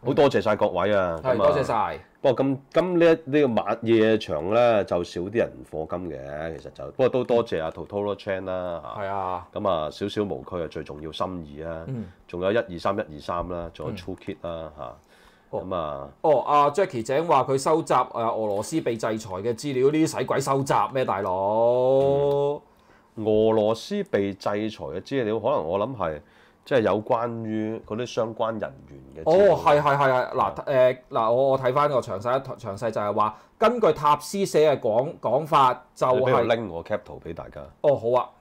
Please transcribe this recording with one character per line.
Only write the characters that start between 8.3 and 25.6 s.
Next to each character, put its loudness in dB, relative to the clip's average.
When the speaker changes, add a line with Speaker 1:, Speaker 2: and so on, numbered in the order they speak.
Speaker 1:
啦， -6
嚇。 -10
Speaker 2:
係 -6
啊。 -6
Speaker 1:
噉 -4
啊， -2
少 -6
少 -4
無 -6
拘 -6
啊， -6
最 -10
重 -14
要 -10
心 -8
意 -14
啊。 -10
Speaker 2:
嗯。 -10
Speaker 1:
仲 -8
有 0
一 0
二 -6
三 -2
一 -4
二 -10
三 -6
啦， -8
仲 -12
有 -8
Speaker 2:
嗯。 -12
Speaker 1:
Toolkit -12
啦， -12
嚇。 -14
Speaker 2:
哦。 -8
Speaker 1:
噉 -6
啊。 -6
Speaker 2:
哦， 4
阿 4
Jackie -2
井 0
話 4
佢 0
收 2
集， -2
呃， 0
俄 -2
羅 -2
斯 -4
被 -2
制 -10
裁 -10
嘅 -4
資 -6
料， 4
呢 2
啲 -4
使 0
鬼 -2
收 0
集 0
咩， 0
大 -2
佬？ -2
Speaker 1:
嗯。 -6
俄 4
羅 4
斯 -6
被 0
制 -14
裁 -
嘅 -8
資 -4
料， -2
可 -2
能 -2